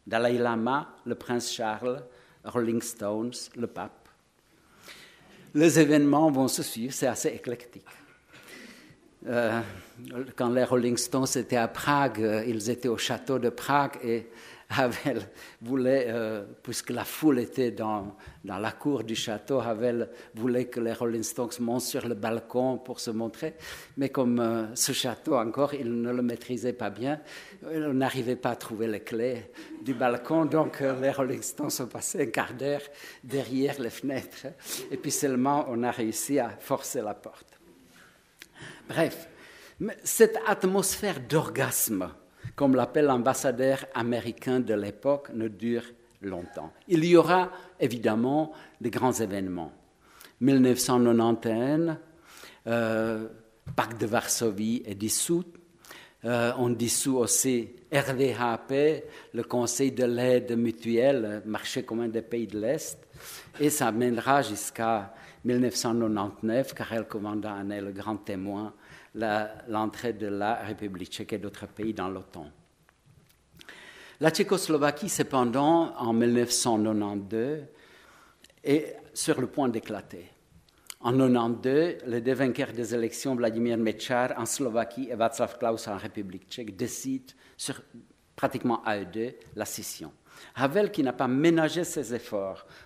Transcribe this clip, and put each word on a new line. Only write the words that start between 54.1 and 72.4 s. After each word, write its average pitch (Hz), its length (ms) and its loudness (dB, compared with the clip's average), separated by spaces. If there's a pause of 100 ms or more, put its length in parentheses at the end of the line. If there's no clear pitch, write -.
est 101 80 -6
dissous. 135 500 0 (800)
Euh, 120 320 2
on 120 140 2
dissout 120 480 2
aussi 120 500 2 (240)
R 135 220 2
V 127 200 2
H 117 240 0 (100)
P, 143 360 2 (300)
le 117 80 -2
Conseil 123 480 0
de 120 140 0
l'aide 120 520 2
mutuelle, 113 880 2
marché 107 380 -4
commun 117 260 -4
des 110 140 -2
pays 117 240 -4
de 104 140 -6
l'Est, 135 380 -4 (640)
et 147 80 4
ça 131 240 2
mènera 123 500 4
jusqu'à 107 720 -2 (320)
mille 123 140 2
neuf 123 160 2
cent 117 180 0
quatre-vingt-dix-neuf, 110 800 0
car 110 200 -8
El 110 140 -4
Comandant 104 480 -6
en 98 160 -6
est 101 100 -6
le 101 120 -8
grand 101 240 -6
témoin, 101 560 -6 (420)
la, 107 400 0 (140)
l'entrée 110 440 -2
de 104 140 -6
la 101 300 0
République 98 560 -8
tchèque 110 220 -8
et 104 40 -4
d'autres 98 280 -10
pays 107 280 -6
dans 95 140 -4
l'otan. 92 420 -12 (1700)